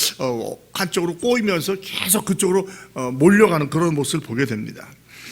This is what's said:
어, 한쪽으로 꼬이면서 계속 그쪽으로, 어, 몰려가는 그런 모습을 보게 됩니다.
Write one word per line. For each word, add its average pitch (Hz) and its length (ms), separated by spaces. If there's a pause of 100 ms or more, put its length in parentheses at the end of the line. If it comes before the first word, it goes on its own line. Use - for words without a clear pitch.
(180)
어, 117 400 (160)
한쪽으로 175 420
꼬이면서 202 600
계속 - 500
그쪽으로, 185 420 (240)
어, 127 200
몰려가는 165 580
그런 165 240
모습을 143 320
보게 123 180
됩니다. 110 420 (460)